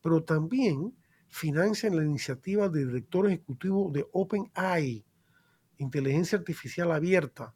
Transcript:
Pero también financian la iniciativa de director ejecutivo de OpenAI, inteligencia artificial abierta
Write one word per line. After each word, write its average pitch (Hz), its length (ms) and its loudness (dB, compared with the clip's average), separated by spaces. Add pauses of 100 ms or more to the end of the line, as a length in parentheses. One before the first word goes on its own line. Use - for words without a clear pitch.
Pero 165 220 2
también 165 720 0 (320)
financian 180 680 0
la 156 80 2
iniciativa 180 680 -2
de 151 180 0
director 127 400 0
ejecutivo 185 640 -2
de 143 220 -2
OpenAI, 180 920 -2 (720)
inteligencia 143 640 0
artificial 170 520 -4
abierta 151 640 0